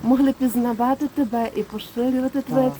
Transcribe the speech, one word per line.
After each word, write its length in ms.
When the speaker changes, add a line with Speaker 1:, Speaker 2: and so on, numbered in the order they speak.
Speaker 1:
могли 300
пізнавати 800
Тебе 420
і 60
поширювати 800
Твоє 280
Speaker 2:
Так, 100